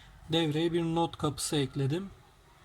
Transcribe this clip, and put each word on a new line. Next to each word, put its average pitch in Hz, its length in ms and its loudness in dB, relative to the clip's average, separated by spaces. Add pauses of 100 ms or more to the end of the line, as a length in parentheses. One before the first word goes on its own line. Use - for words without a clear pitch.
(320)
devreye 160 420 2
bir 170 100 2
not 165 340 0
kapısı - 380 -2
ekledim. 143 540 0 (560)